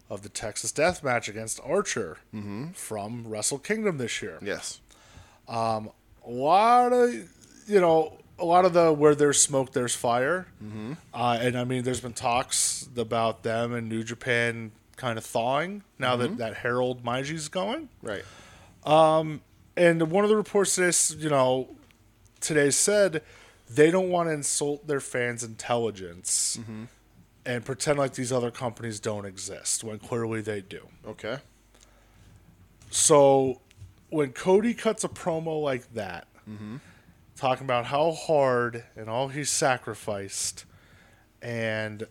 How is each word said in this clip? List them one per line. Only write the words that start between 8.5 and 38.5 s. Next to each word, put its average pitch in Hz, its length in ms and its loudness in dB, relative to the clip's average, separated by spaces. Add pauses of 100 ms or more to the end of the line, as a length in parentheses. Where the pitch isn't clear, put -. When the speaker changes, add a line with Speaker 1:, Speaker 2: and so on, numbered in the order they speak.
Speaker 1:
of 180 80 6
the 170 200 8
where 151 220 8
there's 143 260 4
smoke, 135 320 2
there's 123 220 0
fire. 135 520 0 (160)
Speaker 2:
Mm-hmm. 107 320 -10 (200)
Speaker 1:
Uh, 120 260 0
and, 123 160 0
I 123 80 -2
mean, 127 200 -2
there's 123 160 -2
been 123 140 -12
talks - 840 -2
about 113 460 -2
them 117 300 -2
and 117 160 -6
New 113 140 -4
Japan 117 680 -4 (240)
kinda 113 240 -6
thawing 143 600 -4 (160)
now 127 180 0
Speaker 2:
Mm-hmm. 123 60 0
Speaker 1:
that, 120 160 -4
that 113 200 -6
Harold 123 460 -2
Maiji's 139 440 -4
going. 226 400 -6 (140)
Speaker 2:
Right. 104 220 -8 (600)
Speaker 1:
Um, 156 580 4 (340)
and 165 340 4
one 202 140 4
of 208 60 4
the 214 60 6
reports 202 380 0
today, 180 140 2
s-, 160 280 2
you 151 140 -2
know, 131 380 4 (720)
today 143 300 4
said 190 520 4 (480)
they 147 200 8
don't 185 200 2
wanna 170 220 0
insult 147 560 -4
their 139 120 0
fans' 120 440 -4
intelligence 107 1160 -4
Speaker 2:
Mm-hmm. 110 240 -12 (640)
Speaker 1:
and 123 180 -4
pretend 143 340 -2
like 135 160 0
these 127 180 -4
other 120 180 0
companies 117 480 -8
don't 104 260 -6
exist 95 600 -8
when 107 160 -10
clearly 113 400 -4
they 104 220 -6
do. 92 260 -16 (180)
Speaker 2:
Okay. 107 320 -8 (1500)
Speaker 1:
So 135 720 6 (500)
when 147 220 -2
Cody 214 420 2
cuts - 300 -2
a 175 40 -2
promo 160 540 -4
like 131 320 -4
that, 95 320 -8 (240)
Speaker 2:
Mm-hmm. 107 280 -12 (580)
Speaker 1:
talking 131 280 0
about 123 200 0
how 143 260 2
hard 127 720 0 (140)